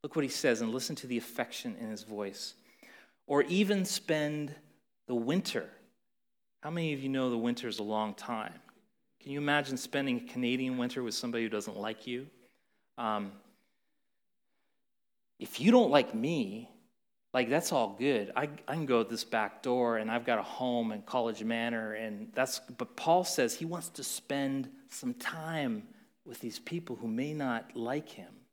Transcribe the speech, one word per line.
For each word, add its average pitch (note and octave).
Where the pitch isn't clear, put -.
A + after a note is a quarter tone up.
Look -
what D#3
he B2+
says, A#2
and A2+
listen C3
to C3
the B2
affection -
in A2
his G#2
voice. G#2
"Or C#3+
even F#3+
spend D3+
the B2
winter." A#2
How D3+
many E3
of C3+
you C3+
know C3
the A#2
winter A#2+
is G#2+
a G#2+
long G#2+
time? G#2+
Can C#3
you C#3+
imagine C#3+
spending C3+
a A#2+
Canadian B2+
winter B2
with A2+
somebody A#2
who A2+
doesn't G#2
like G#2+
you? B2+
Um, G#2+
if -
you F#3
don't A#3
like C#3
me, A#2
like, B2+
that's D#3
all A2+
good. A#2+
I, D3
I C#3
can D#3
go A#2+
out G#2+
this A2+
back G#2+
door, B2
and A2
I've A#2
got A#2
a F#2+
home A#2+
and G#2
College A2+
Manor, A2+
and A2
that's, C3
but -
Paul F3
says C3
he E3
wants E3
to -
spend C3+
some B2
time D3+
with A#2+
these A2+
people E3+
who A#2
may C3
not C3
like B2+
him. -